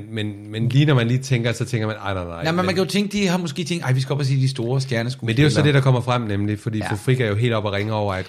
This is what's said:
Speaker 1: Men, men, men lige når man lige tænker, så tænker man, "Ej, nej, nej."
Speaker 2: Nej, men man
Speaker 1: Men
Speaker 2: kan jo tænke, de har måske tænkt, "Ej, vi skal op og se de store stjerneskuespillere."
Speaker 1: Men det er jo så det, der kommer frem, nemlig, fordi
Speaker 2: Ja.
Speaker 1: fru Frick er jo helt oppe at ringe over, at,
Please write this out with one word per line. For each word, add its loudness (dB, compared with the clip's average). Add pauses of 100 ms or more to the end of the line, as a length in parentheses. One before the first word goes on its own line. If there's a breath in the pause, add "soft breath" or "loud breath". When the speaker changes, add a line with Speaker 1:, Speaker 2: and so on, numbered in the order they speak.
(160)
Speaker 1:
Men, -
men, -6
men -2
lige 4
når 4
man 4
lige 2
tænker, 0
så -4
tænker -2
man, -2
"Ej, -6
nej, -4
nej." -8 (100)
Speaker 2:
Nej, 0
men 0
man 0
Speaker 1:
Men 0
Speaker 2:
kan 2
jo -2
tænke, 0
de 2
har 2
måske -4
tænkt, -4
"Ej, 2
vi 2
skal -2
op -2
og 0
se 2
de 2
store -2
stjerneskuespillere." -4
Speaker 1:
Men 2
det 6
er 6
jo 6
så 2
det, 4
der 4
kommer 4
frem, 0
nemlig, -2
fordi -4
Speaker 2:
Ja. -4
Speaker 1:
fru -2
Frick 0
er 2
jo 0
helt 0
oppe -2
at -4
ringe -2
over, -2
at, -4